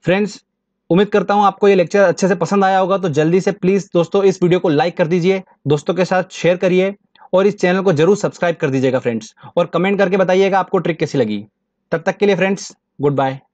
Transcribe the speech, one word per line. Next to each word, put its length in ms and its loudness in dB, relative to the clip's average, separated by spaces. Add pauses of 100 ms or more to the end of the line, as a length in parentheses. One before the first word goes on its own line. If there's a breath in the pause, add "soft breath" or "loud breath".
फ्रेंड्स 360 -2 (500)
उम्मीद 180 2
करता 260 0
हूँ 100 2
आपको 240 2
ये 60 6
लेक्चर 260 0
अच्छे 280 2
से 60 2
पसंद 300 0
आया 140 2
होगा। 200 0
तो 120 -4
जल्दी 300 0
से 140 -2
प्लीज 400 -2
दोस्तों 300 0
इस 180 2
वीडियो 180 2
को 80 -2
लाइक 280 0
कर 100 0
दीजिए, 360 0 (240 soft breath)
दोस्तों 280 -2
के 100 0
साथ 280 -2
शेयर 240 0
करिए 380 0 (380 loud breath)
और 140 2
इस 120 0
चैनल 240 0
को 100 2
जरूर 240 2
सब्सक्राइब 400 -4
कर 140 -4
दीजिएगा 280 0
फ्रेंड्स, 360 -6 (220 loud breath)
और 100 0
कमेंट 320 -2
करके 180 0
बताइएगा 420 2
आपको 200 -2
ट्रिक 200 -4
कैसी 200 -4
लगी। 260 -2 (480)
तब 140 -4
तक 100 -4
के 100 0
लिए 100 2
फ्रेंड्स 360 -4 (280)
गुड 160 0
बाय। 220 -2 (160)